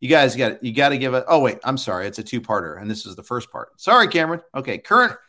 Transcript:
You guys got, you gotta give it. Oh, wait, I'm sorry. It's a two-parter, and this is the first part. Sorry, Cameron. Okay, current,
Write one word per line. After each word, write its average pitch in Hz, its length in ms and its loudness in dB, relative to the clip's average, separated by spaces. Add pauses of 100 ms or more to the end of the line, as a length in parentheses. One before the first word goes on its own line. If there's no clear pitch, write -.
You 127 80 -8
guys 139 280 6
got, 113 260 -2
you 120 100 -6
gotta 143 240 2
give 127 180 -2
it. 127 120 0
Oh, 160 140 4
wait, 120 240 0
I'm 135 120 -2
sorry. 95 300 -4
It's 101 140 -10
a - 20 -8
two-parter, 98 580 -4
and 104 80 -10
this 107 160 -8
is 95 120 -16
the 98 80 -20
first 123 260 -8
part. - 300 -16
Sorry, 220 260 4
Cameron. 165 340 0 (140)
Okay, 131 240 -6
current, 233 400 0 (100)